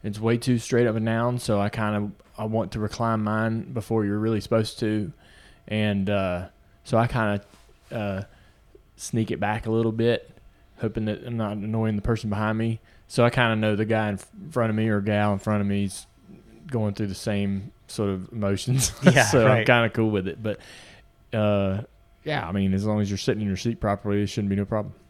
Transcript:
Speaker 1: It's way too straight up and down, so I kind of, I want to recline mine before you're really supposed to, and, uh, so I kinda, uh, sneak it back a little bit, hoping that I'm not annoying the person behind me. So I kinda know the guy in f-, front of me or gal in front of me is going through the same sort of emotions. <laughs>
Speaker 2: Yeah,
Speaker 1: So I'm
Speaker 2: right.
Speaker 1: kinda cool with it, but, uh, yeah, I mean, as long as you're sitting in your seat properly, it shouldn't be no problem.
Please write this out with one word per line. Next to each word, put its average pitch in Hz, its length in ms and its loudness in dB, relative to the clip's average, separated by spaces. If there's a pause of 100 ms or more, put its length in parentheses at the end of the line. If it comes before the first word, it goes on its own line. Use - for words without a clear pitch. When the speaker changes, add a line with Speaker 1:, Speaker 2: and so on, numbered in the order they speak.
Speaker 1:
It's 104 160 -6
way 113 180 2
too 120 220 2
straight 120 280 2
up 110 100 0
and 113 100 0
down, 120 320 0
so 104 220 0
I 101 80 2
kind 107 280 -2
of, 104 160 -2 (260)
I 107 60 -6
want 110 280 -2
to 110 80 -4
recline 113 400 0
mine 110 520 -2
before 113 320 -2
you're 101 140 0
really 110 220 0
supposed 113 400 0
to, 107 320 -2 (560)
and, 104 400 0
uh, 95 400 -2 (360)
so - 140 2
I 117 80 4
kinda, 107 360 -2 (500)
uh, 101 300 -6 (760)
sneak 113 340 -4
it 92 100 -4
back 107 260 -2
a 110 40 -2
little 113 220 2
bit, 113 380 0 (480)
hoping 110 280 -4
that 107 200 -6
I'm 120 100 -6
not 107 200 -4
annoying 110 400 -2
the 101 60 -2
person 113 280 -2
behind 107 280 0
me. 113 220 -2 (280)
So 117 160 2
I 120 60 6
kinda 117 260 2
know 107 200 2
the 107 80 0
guy 110 240 0
in 101 60 -2
f-, - 140 -12 (220)
front 113 200 0
of 107 60 0
me 110 120 2
or 104 120 2
gal 104 320 2
in 98 60 0
front 104 240 0
of 101 40 0
me 101 180 0
is - 220 -8 (600)
going 107 280 -2
through 107 140 -4
the 95 60 -6
same 101 580 -2 (160)
sort 101 220 -2
of 92 220 -6
emotions. 113 680 0
<laughs> - 40 -8
Speaker 2:
Yeah, 131 220 8
Speaker 1:
So 123 160 4
I'm 110 60 6
Speaker 2:
right. 110 200 6
Speaker 1:
kinda 117 240 6
cool 110 200 2
with 98 180 -2
it, 110 140 -8
but, 107 180 -4 (720)
uh, 104 500 2 (420)
yeah, 147 220 -2
I 85 60 -6
mean, 95 220 2
as 98 100 0
long 107 160 2
as 101 100 0
you're 98 80 -4
sitting 110 220 0
in 104 80 -2
your 95 80 -2
seat 117 240 -4
properly, 101 420 0
it 101 40 0
shouldn't 101 240 -4
be 98 60 0
no 101 100 -2
problem. 101 260 -4 (180)